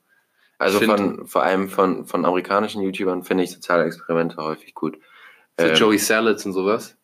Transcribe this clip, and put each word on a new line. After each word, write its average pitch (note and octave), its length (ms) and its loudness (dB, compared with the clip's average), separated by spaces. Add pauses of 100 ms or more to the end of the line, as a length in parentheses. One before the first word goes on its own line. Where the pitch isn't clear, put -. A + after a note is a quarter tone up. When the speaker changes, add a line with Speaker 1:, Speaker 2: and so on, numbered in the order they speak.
(580)
Speaker 1:
Also G2+ 220 2
Speaker 2:
Ich A#2 60 2
find G#2+ 120 4
Speaker 1:
von, - 280 -4
vor - 160 0
allem F#2+ 260 0
von, F#2+ 380 0
von F2+ 180 -2
amerikanischen G2+ 580 0
YouTubern F#2 420 -4
finde F#2 200 0
ich F2 60 -6
soziale E2+ 340 0
Experimente E2 520 -4
häufig D#2 380 -10
gut. - 240 -6 (600)
Speaker 2:
So E2 80 2
Speaker 1:
Ähm, D#2+ 80 2
Speaker 2:
Joey G#2+ 240 4
Salads A2 480 0
und F#2+ 60 -6
sowas? G2 520 -2